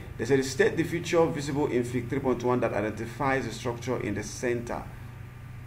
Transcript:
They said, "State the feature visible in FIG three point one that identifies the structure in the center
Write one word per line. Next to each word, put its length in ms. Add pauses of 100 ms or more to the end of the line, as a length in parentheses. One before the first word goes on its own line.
(160)
They 80
said, 180
"State 340
the 80
feature 420
visible 400
in 180
FIG 240
three 100
point 240
one 180
that 120
identifies 720
the 80
structure 480
in 140
the 80
center 600 (840)